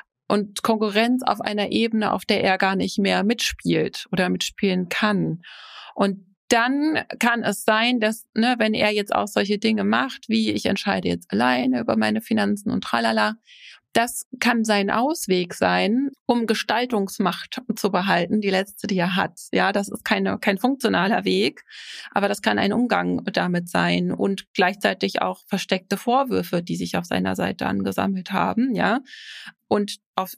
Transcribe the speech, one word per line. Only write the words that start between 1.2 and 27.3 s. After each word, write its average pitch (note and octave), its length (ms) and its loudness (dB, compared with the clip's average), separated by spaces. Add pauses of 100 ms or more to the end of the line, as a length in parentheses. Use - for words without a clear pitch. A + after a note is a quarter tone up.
auf G#3 180 0
einer G#3 300 -2
Ebene, A3 400 2
auf F#3+ 140 -2
der G3+ 180 2
er F#3+ 140 4
gar F#3+ 180 2
nicht F#3 240 -2
mehr F#3 240 2
mitspielt - 880 -2
oder F3+ 180 2
mitspielen F#3 600 -2
kann. F3 520 0 (540)
Und G3 320 -2 (220)
dann C#4 540 2 (160)
kann A#3 240 2
es - 200 -2
sein, A#3 360 2
dass, A3 340 -2
ne, A#3+ 240 2
wenn A3 160 2
er G#3+ 180 2
jetzt G#3 220 -2
auch G3+ 140 0
solche G3+ 300 0
Dinge G#3+ 260 0
macht, A#3+ 460 -2
wie: A3 220 2
"Ich - 140 -2
entscheide F#3+ 440 0
jetzt - 220 -4
alleine B2+ 500 2
über - 160 0
meine G#3+ 240 2
Finanzen" G3+ 500 -2
und F#3+ 120 -2
tralala, A3 520 0 (580)
das - 340 -2 (120)
kann A#3 240 2
sein G3+ 280 2
Ausweg F#3+ 640 0
sein, F#3+ 560 2 (140)
um A#3+ 200 2
Gestaltungsmacht G#3+ 1200 -2 (120)
zu G3+ 160 0
behalten, F#3 500 2
die G3+ 100 0
letzte, F#3+ 340 -2
die G3 120 0
er F3 180 0
hat. F#3 240 -2 (120)
Ja, F#3+ 200 2
das G3+ 180 -2
ist - 160 -12
keine, G3 340 0
kein G3 200 0
funktionaler G3+ 680 0
Weg, F#3+ 380 0 (480)
aber G3+ 160 2
das G3+ 140 -4
kann G#3 180 2
ein G3 140 2
Umgang F3+ 520 0
damit F3 440 0
sein F3 420 2
und G3 420 -2
gleichzeitig F#3+ 680 0
auch F#3 260 -4
versteckte F#3+ 500 -4
Vorwürfe, F#3+ 640 0
die F3 140 -6
sich F3 200 -4
auf F3 100 -4
seiner - 300 0